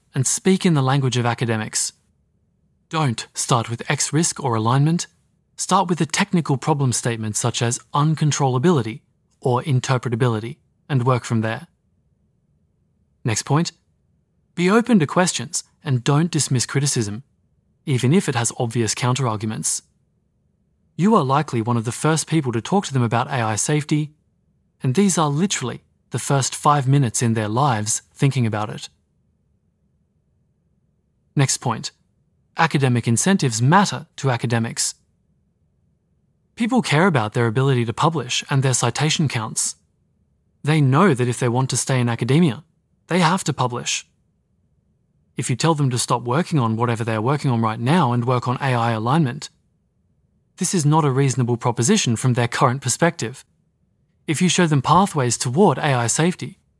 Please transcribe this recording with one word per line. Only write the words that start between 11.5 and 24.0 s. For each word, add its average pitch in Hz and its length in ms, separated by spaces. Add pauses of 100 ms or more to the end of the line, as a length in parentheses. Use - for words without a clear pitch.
Next 110 200
point, 160 280 (840)
be 175 160
open 226 280
to 156 80
questions - 580 (180)
and 127 220
don't 151 260
dismiss 135 360
criticism, 123 560 (640)
even 127 260
if 190 160
it 143 60
has 117 240
obvious 117 360
counterarguments. 110 840 (1120)
You 208 200
are 175 100
likely 135 380
one 120 160
of 113 80
the 120 40 (140)
first 156 220
people 143 260
to 113 80
talk 190 260
to - 60
them 131 100
about 117 260
A 135 120
I 110 160
safety, 151 560 (720)